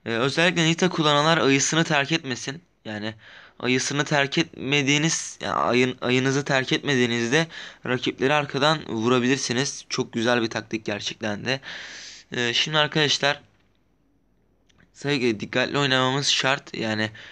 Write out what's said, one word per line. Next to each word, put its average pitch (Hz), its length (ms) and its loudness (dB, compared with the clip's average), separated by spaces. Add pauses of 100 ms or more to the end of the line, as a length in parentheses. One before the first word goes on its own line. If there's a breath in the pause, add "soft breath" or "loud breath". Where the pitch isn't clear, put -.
Ee, 113 40 -4
özellikle 165 560 2
Nita 170 220 4
kullananlar 156 500 2
ayısını 139 460 4
terk 143 280 0
etmesin. 139 500 -6 (220)
Yani 107 300 -8 (460 loud breath)
ayısını 127 440 0
terk 139 340 0
etmediğiniz, 143 1000 0
yani - 140 -4
ayın-, 123 460 2
ayınızı 131 440 2
terk 131 280 0
etmediğinizde 123 760 2 (400 loud breath)
rakipleri 127 480 0
arkadan 147 540 0
vurabilirsiniz. 123 1000 0
Çok - 240 -4
güzel 120 300 2
bir 117 80 -2
taktik 110 340 -6
gerçekten 104 600 -6
de. 131 160 -4 (720 loud breath)
Ee, 120 220 -2
şimdi 156 240 0
arkadaşlar 147 640 2 (1600)
tabii 143 200 -2
ki 113 200 0
dikkatli 120 380 -2
oynamamız 131 500 2
şart. - 460 0
Yani 110 360 -2 (200 loud breath)